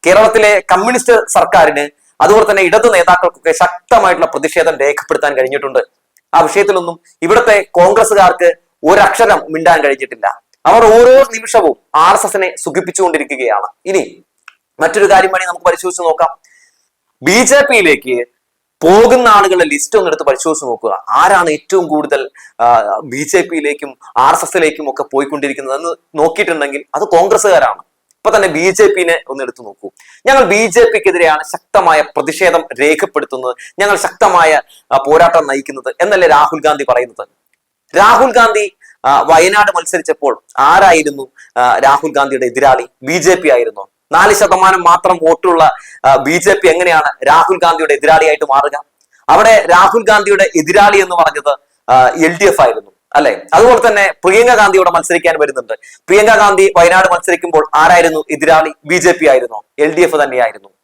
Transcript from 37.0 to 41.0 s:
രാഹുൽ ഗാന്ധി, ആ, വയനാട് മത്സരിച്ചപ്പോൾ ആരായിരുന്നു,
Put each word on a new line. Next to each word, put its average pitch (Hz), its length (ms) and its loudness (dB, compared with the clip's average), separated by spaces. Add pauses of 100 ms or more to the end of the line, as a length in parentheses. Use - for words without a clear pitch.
രാഹുൽ 226 340 2
ഗാന്ധി, 214 400 0 (340)
ആ, 139 160 2
വയനാട് 190 560 2
മത്സരിച്ചപ്പോൾ 156 640 -4 (160)
ആരായിരുന്നു, 151 680 2 (300)